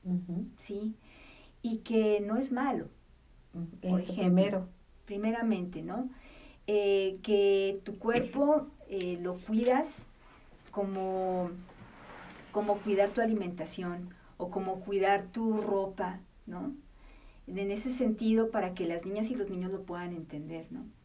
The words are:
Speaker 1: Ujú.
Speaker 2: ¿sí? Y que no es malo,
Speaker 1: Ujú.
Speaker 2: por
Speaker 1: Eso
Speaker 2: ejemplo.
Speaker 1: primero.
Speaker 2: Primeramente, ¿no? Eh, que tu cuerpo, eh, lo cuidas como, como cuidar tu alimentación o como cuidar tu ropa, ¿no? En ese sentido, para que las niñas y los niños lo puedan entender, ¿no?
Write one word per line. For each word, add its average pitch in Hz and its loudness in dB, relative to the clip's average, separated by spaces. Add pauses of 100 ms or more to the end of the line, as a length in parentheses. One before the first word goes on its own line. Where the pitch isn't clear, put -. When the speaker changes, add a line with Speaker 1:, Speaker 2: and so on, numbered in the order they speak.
Speaker 1:
Ujú. 180 -4 (100)
Speaker 2:
¿sí? 214 -6 (680)
Y 226 -2
que 214 4
no 214 0
es 269 0
malo, 247 0 (640)
Speaker 1:
Ujú. 170 -8 (120)
Speaker 2:
por 180 4
Speaker 1:
Eso - -6
Speaker 2:
ejemplo. 202 0 (100)
Speaker 1:
primero. 190 4 (380)
Speaker 2:
Primeramente, 208 -2
¿no? 214 -6 (580)
Eh, 196 2
que 196 4
tu - -8
cuerpo, 277 2 (220)
eh, 180 -2
lo 180 -4
cuidas 247 2 (680)
como, 190 -2 (1000)
como 208 0
cuidar 202 4
tu 240 0
alimentación 180 -2 (280)
o 180 -6
como 190 -4
cuidar 196 2
tu 220 0
ropa, 196 -2 (240)
¿no? 180 -8 (720)
En 196 -4
ese 220 -4
sentido, 226 2
para 190 -2
que 175 -2
las 170 -4
niñas 214 -2
y 247 -2
los 196 -4
niños 180 -4
lo 190 -6
puedan 175 -8
entender, 160 -10
¿no? - -12 (200)